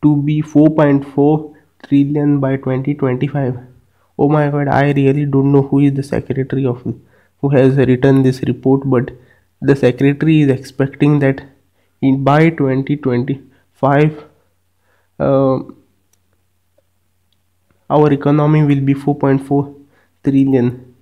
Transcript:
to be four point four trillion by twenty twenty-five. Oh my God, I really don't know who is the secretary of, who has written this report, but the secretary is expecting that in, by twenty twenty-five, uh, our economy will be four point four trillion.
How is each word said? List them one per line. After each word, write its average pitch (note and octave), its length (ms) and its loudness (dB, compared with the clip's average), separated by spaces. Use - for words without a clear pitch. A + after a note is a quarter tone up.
to D3 200 2
be D3+ 200 -2
four D3+ 280 2
point C#3+ 440 0
four D#3 420 -2
trillion C#3+ 520 0
by C3+ 180 -2
twenty C3 360 -4
twenty-five. C3+ 640 -4
Oh D3 100 2
my D3+ 200 0
God, C#3+ 180 -4
I C#3 240 0
really C#3 340 0
don't C#3 260 0
know C#3 100 4
who C#3 180 0
is C#3+ 140 2
the C3+ 100 -6
secretary C3+ 640 -6
of, A#2+ 160 -4
who C#3 80 -2
has C3+ 280 4
written C3+ 460 2
this C3 180 0
report, C3 440 -2
but C3 260 -2
the C#3 140 2
secretary C#3 680 0
is C#3+ 80 2
expecting C#3 680 -2
that C3+ 220 0
in, C3+ 220 0
by D3 260 4
twenty C#3 480 -2
twenty-five, C#3 1300 -2
uh, C3+ 400 0
our D3 220 4
economy D3+ 520 2
will C#3+ 180 0
be C#3 120 0
four C#3+ 220 -4
point C3+ 300 0
four C#3 300 -4
trillion. C3+ 800 -2